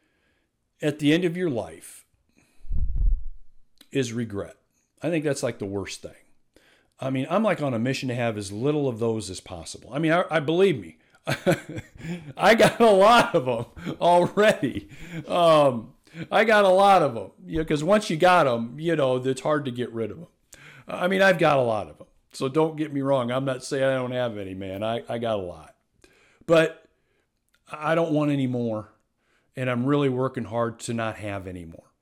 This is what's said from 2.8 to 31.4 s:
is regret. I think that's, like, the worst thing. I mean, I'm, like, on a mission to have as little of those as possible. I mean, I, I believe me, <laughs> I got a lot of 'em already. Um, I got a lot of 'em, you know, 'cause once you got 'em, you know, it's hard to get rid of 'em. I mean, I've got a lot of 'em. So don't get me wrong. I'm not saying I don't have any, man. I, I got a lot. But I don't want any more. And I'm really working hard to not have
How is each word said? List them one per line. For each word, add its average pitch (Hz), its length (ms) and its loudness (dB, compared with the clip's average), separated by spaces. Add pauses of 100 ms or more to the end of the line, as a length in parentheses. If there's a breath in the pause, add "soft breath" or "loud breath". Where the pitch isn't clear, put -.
is 123 220 -2
regret. 98 420 -8 (480)
I 147 60 -4
think 160 160 -2
that's, 139 180 -2
like, 120 160 -6
the 107 60 -6
worst 98 360 -8
thing. 85 100 -16 (880 soft breath)
I 131 100 -8
mean, 131 200 -4
I'm, 202 140 0
like, 180 180 0
on 135 120 -2
a 113 60 -2
mission 131 300 -2
to 120 60 -4
have 117 220 -4
as 98 140 -8
little 139 360 -2
of 113 120 -4
those 110 300 -4
as 90 120 -12
possible. - 520 -16
I 139 60 -6
mean, 160 140 2
I, 180 160 2
I 160 100 0
believe 160 400 2
me, 85 180 -16 (260 soft breath)
<laughs> - 1120 -6
I 202 180 4
got 214 240 4
a 226 100 8
lot 208 460 6
of 135 120 0
'em 127 520 -6
already. 175 880 2 (380 loud breath)
Um, 151 640 4 (380 loud breath)
I 202 140 4
got 214 200 4
a 190 40 6
lot 190 340 6
of 127 120 -2
'em, 98 160 -10 (140)
you 165 140 -4
know, 160 60 -2
'cause 151 180 0
once 208 260 2
you 160 80 -2
got 175 300 6
'em, 120 320 -2
you 165 160 0
know, 131 220 2
it's 131 240 -2
hard 151 240 -2
to 131 60 -6
get 120 200 -6
rid 113 180 -6
of 92 80 -14
'em. 82 100 -18 (600 loud breath)
I 180 200 -4
mean, 190 140 0
I've 190 160 4
got 151 200 4
a 135 40 2
lot 107 280 -2
of - 120 -20
'em. - 60 -20 (260)
So 135 140 -6
don't 156 280 0
get 151 160 -6
me 139 100 -4
wrong. 135 300 0
I'm 131 140 -2
not 127 180 -6
saying 135 200 -4
I 135 120 2
don't 127 180 -4
have 120 240 -4
any, 95 180 -10
man. 98 280 -8
I, 113 240 -4
I 120 120 -6
got 113 180 -2
a 95 60 -6
lot. 82 320 -14 (720 soft breath)
But 160 420 2 (840)
I 156 220 -2
don't 165 180 0
want 147 200 2
any 135 160 0
more. 117 420 -4 (640)
And 127 140 -4
I'm 123 160 -2
really 143 240 2
working 127 360 -4
hard 117 360 -4
to 120 120 -8
not 113 240 -6
have 101 280 -8